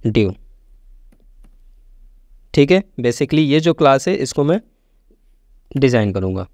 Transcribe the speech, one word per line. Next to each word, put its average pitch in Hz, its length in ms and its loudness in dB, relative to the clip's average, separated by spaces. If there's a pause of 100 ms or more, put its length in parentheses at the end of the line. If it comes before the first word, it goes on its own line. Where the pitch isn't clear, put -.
ड्यू, 107 280 0 (2250)
ठीक 143 160 4
है। 190 120 4 (180)
basically 131 400 -2
ये 151 200 2
जो 160 140 0
क्लास 135 340 2
है 185 80 -2
इसको 139 280 -4
मैं 175 160 0 (1080)
डिज़ाइन 120 420 0
करूँगा 95 420 -6